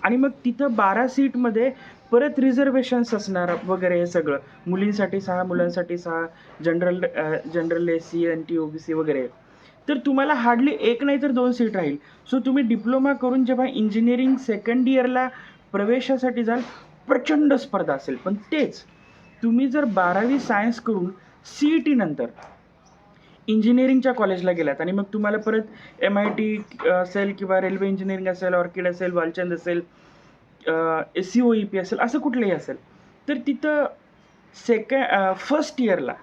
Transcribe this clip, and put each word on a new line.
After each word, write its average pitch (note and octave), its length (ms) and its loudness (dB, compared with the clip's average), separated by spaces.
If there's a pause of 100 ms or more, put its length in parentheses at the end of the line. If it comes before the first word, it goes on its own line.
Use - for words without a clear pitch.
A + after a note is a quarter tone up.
आणि G#3+ 140 2
मग C4 140 2 (140)
तिथं B3 300 0
बारा G#3+ 340 2
सीटमध्ये B3 640 0 (380)
परत C#4 280 2
रिझर्वेशन्स B3+ 760 2
असणार F#3 360 -2 (160)
वगैरे F3+ 320 0
हे F3 80 0
सगळं. D#3 320 0 (280)
मुलींसाठी G3 540 0
सहा, F3+ 240 -2
मुलांसाठी F3 540 -2
सहा, E3 280 -6 (380)
जनरल, F3+ 400 0
अ, D#3 300 -2 (200)
जनरल E3+ 340 0
एससी, E3 360 -2
एनटी, E3 320 -2
ओबीसी D#3 360 -6
वगैरे. D3+ 340 -2 (600)
तर C#4+ 80 0 (100)
तुम्हाला C#4 280 2 (100)
hardly A#3+ 360 4
एक A#3+ 240 0
नाही C#4 180 0
तर - 80 0
दोन B3 220 2
सीट A3+ 240 0
राहील. D3 200 -2 (360)
So B3+ 140 0
तुम्ही C4+ 160 2
डिप्लोमा A#3+ 500 2
करून B3+ 320 2
जेव्हा B3+ 220 2
इंजिनिअरिंग A#3+ 680 2
सेकंड A#3 520 0
इयरला B3+ 400 2 (440)
प्रवेशासाठी B3 720 0
जाल, A#3 160 0 (480)
प्रचंड D4 460 4
स्पर्धा F#3 400 -2
असेल. - 200 -6
पण F#3 200 -4
तेच - 480 -4 (600)
तुम्ही A#3+ 260 2
जर C#4 160 0
बारावी G3+ 540 2
सायन्स A#3 420 0
करून G3 260 -2 (380)
सीईटी D4+ 500 2
नंतर D#3 320 0 (1200)
इंजिनिअरिंगच्या B3 680 4
कॉलेजला F#3 400 0
गेलात D#3 280 -2
आणि E3+ 120 -2
मग G3 100 0 (100)
तुम्हाला G#3 260 0
परत A3 240 0 (380)
एमआयटी G#3 640 0 (240)
असेल F3+ 500 0
किंवा F#3+ 220 0
रेल्वे F#3+ 280 -2
इंजिनिअरिंग F#3+ 400 -4
असेल, F3+ 260 -2
ऑर्किड F3+ 340 -2
असेल, F3+ 240 -4
वालचंद F3 400 -2
असेल, E3+ 280 -2 (840)
अ, D#3+ 360 0 (220)
सीओईपी G#3+ 540 2
असेल, F#3 220 -4
असं A#3+ 180 -2
कुठलंही A#3+ 340 0
असेल, C#3+ 240 -6 (520)
तर D4 60 0 (120)
तिथं D4 400 0 (800)
सेक-, A3 300 0
अ, G3 400 2
फर्स्ट D4 440 -2
इयरला F3+ 420 0